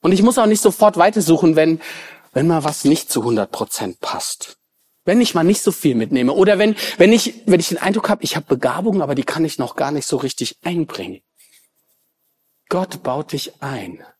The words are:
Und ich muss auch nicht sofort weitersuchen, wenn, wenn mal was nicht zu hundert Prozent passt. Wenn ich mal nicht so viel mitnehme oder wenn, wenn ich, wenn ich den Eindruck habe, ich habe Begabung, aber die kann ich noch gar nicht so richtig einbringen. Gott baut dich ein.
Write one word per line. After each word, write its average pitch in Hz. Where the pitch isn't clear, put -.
Und 170
ich 190
muss 240
auch 220
nicht 214
sofort 208
weitersuchen, 170
wenn, 160
wenn 139
mal 160
was 151
nicht 147
zu 110
hundert 107
Prozent -
passt. -
Wenn 208
ich 233
mal 165
nicht 190
so 202
viel 147
mitnehme 123
oder 196
wenn, 214
wenn 190
ich, -
wenn 180
ich 170
den 170
Eindruck 202
habe, 208
ich -
habe 156
Begabung, 160
aber 139
die 131
kann 165
ich -
noch 123
gar 139
nicht 147
so 143
richtig 127
einbringen. 156
Gott 185
baut 139
dich -
ein. 117